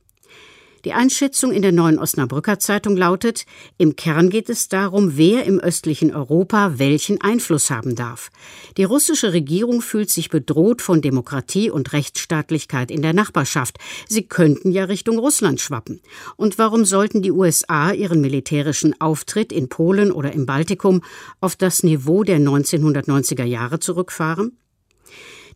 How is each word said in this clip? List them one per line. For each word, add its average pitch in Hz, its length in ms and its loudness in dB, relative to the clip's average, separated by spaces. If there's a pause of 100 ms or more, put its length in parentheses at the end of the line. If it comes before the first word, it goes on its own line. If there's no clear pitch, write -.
(840)
Die - 100 -6
Einschätzung 262 580 0
in 202 120 0
der 196 80 4
Neuen 165 260 4
Osnabrücker 156 640 -2
Zeitung 202 360 0
lautet: 185 520 0 (320)
„Im 156 160 4
Kern 165 340 2
geht 220 220 -2
es - 180 -4
darum, 190 480 0
wer 196 280 4
im 196 140 2
östlichen 160 540 0
Europa 170 640 0
welchen 143 440 2
Einfluss 196 500 0
haben 120 240 -4
darf. 120 340 -10 (480)
Die 196 60 2
russische 240 500 0
Regierung 190 480 0
fühlt 214 300 -2
sich - 180 -4
bedroht 170 540 2
von 165 180 2
Demokratie 139 720 -2
und 135 200 -4
Rechtsstaatlichkeit 147 1000 -4
in 151 100 -4
der 160 120 0
Nachbarschaft. 160 640 -2 (280)
Sie 214 200 -4
könnten 165 440 2
ja 190 120 0
Richtung 208 340 -2
Russland 226 420 0
schwappen. - 420 -8 (340)
Und 214 240 0
warum 220 260 4
sollten 196 380 2
die 190 80 0
U 185 120 2
S 165 240 2
A 160 240 0
ihren 170 300 0
militärischen 143 800 -2
Auftritt 160 500 -2
in 143 180 -4
Polen 190 420 2
oder 143 220 -4
im 143 120 -2
Baltikum 170 560 0 (400)
auf 180 140 -2
das - 260 0
Niveau 160 420 2
der 180 140 2
neunzehnhundertneunziger 143 1080 0
Jahre 120 340 -4
zurückfahren?“ 180 720 -4 (1040)